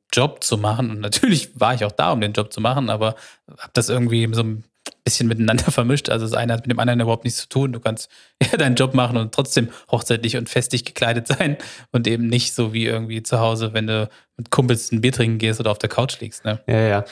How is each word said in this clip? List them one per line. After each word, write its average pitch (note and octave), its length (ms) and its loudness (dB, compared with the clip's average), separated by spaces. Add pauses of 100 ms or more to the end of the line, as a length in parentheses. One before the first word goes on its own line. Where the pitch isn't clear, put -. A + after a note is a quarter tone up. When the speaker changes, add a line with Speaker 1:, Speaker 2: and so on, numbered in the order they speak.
(140)
Speaker 1:
Job - 320 0
zu A2+ 120 0
machen. A2 340 0
Und G#2+ 100 -8
natürlich C#3 580 0
war A2+ 140 2
ich A2 100 -2
auch G#2 80 -2
da, F3 220 2
um A#2+ 80 0
den G#2 100 0
Job - 220 -2
zu A2+ 80 -8
machen, B2 280 0
aber A2 260 0 (420)
hab - 160 -18
das - 160 2
irgendwie A#2 440 2
so A2+ 100 0
ein A2 200 -6 (400)
bisschen A#2 240 0
miteinander A2+ 380 2
<laughs> - 60 0
vermischt. B2 380 0
Also A2+ 160 0
das A2+ 80 -4
eine A#2 200 0
hat A#2 80 -2
mit A#2+ 100 -2
dem A#2 80 -2
anderen A#2+ 220 2
überhaupt A2+ 240 0
nichts - 160 -4
zu - 80 -14
tun. C3+ 240 0
Du A#2 80 -10
kannst - 280 -4 (320)
<laughs> - 0 -
ja D#3 160 2
deinen C3+ 180 4
Job C3 180 2
machen B2 240 2
und A2 160 -2
trotzdem C3 340 0 (240)
hochzeitlich A#2 460 0
und A#2+ 100 -6
festlich - 380 -2
gekleidet A#2 420 -2
sein D3 300 0 (340)
und A#2 160 0
eben A#2 200 0
nicht B2 260 0
so A2+ 180 0
wie A2+ 140 -2
irgendwie A2+ 380 -4
zu A2+ 180 0
Hause, A2+ 320 0
wenn A2 140 -2
du A2 220 -2 (280)
mit - 140 -8
Kumpels B2 420 2
ein A2+ 80 2
Bier B2 100 4
trinken A2+ 260 2
gehst A2 220 0
oder A2 120 0
auf G#2 80 -2
der A2 100 -2
Couch - 320 -2
liegst, - 240 -12
ne? A2 200 -4
Speaker 2:
Ja, A#2 140 2
ja. G#2 320 2